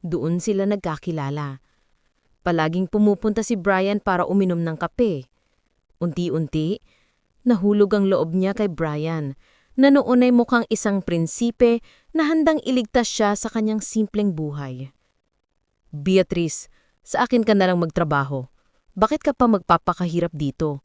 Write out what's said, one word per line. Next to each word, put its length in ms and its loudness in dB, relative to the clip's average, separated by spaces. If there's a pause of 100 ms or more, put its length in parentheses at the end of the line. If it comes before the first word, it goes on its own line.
Doon 400 -2
sila 240 -2
nagkakilala. 960 -6 (800)
Palaging 480 0
pumupunta 560 0
si 80 -2
Brian 480 0
para 240 0
uminom 320 0
ng 200 -4
kape. 520 -4 (720)
Unti-unti, 800 -2 (640)
nahulog 480 4
ang 160 2
loob 240 0
niya 240 0
kay 80 0
Brian, 720 -4 (400)
na 160 8
noon 320 4
ay 80 4
mukhang 400 2
isang 320 -2
prinsipe 800 0 (320)
na 120 0
handang 360 2
iligtas 440 0
siya 280 0
sa 120 -8
kanyang 320 -2
simpleng 520 -2
buhay. 560 -8 (1040)
"Beatrice, 760 -2 (360)
sa 240 -4
akin 160 2
ka 80 4
na 160 4
lang 80 0
magtrabaho. 720 -2 (480)
Bakit 240 0
ka 160 -2
pa 80 4
magpapakahirap 880 0
dito? 520 -6